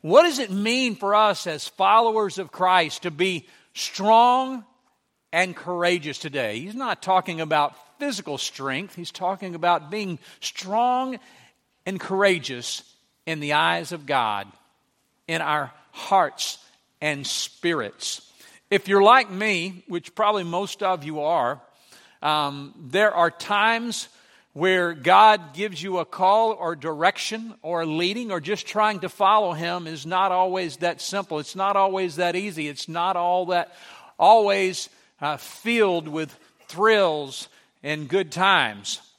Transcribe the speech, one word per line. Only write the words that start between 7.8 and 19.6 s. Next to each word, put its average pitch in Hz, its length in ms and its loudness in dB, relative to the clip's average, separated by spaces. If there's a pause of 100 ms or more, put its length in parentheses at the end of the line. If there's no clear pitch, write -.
physical 202 400 -6
strength. 139 560 -8
He's 170 160 -14
talking 185 460 -6
about 160 340 0
being 196 300 -8 (180)
strong 247 800 -4 (680)
and 190 140 -6
courageous 180 840 -2 (420)
in 160 140 -6
the 147 140 -2
eyes 165 360 0
of 151 160 -12
God, 110 400 0 (800)
in 165 160 -2
our 147 300 -2 (180)
hearts - 680 -2 (420)
and 143 260 -4
spirits. - 960 -6 (480)
If 196 160 0
you're 196 160 4
like 220 300 8
me, 185 560 -4